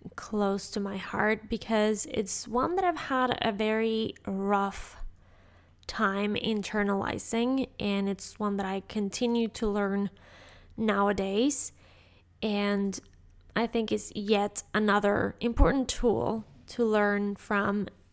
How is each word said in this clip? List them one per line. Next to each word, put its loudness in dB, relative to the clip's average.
close -2
to -6
my -6
heart -2
because 0
it's -2
one 0
that 2
I've 2
had 0
a 0
very 0
rough -2
time 0
internalizing, 0
and 0
it's -6
one -2
that -2
I -4
continue 0
to -4
learn 0
nowadays. 0
And 0
I 0
think -2
is -4
yet 0
another 2
important 4
tool 0
to -2
learn 2
from -2